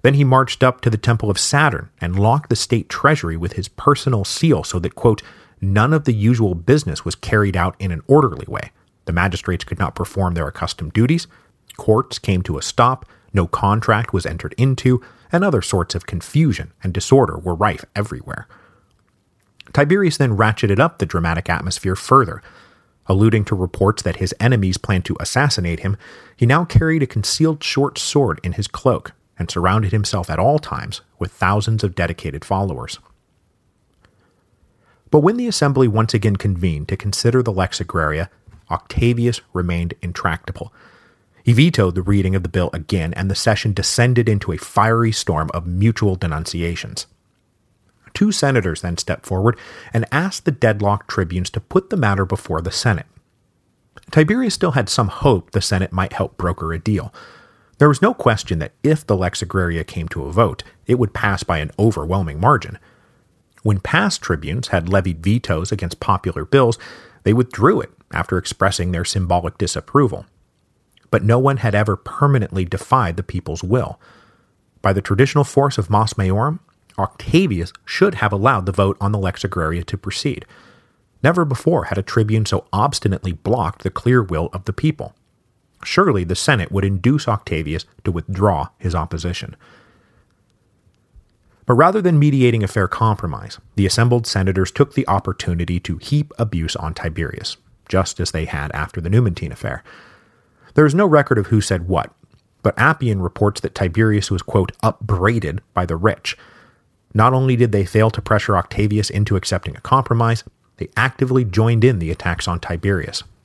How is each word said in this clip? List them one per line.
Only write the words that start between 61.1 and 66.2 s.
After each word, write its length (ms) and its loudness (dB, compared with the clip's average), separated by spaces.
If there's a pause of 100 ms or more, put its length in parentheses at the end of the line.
pass 300 -2
by 140 -2
an 200 -4
overwhelming 600 0
margin. 400 0 (840)
When 180 2
past 400 -2
tribunes 480 -4
had 180 0
levied 340 0
vetoes 520 -2
against 260 -6
popular 460 -2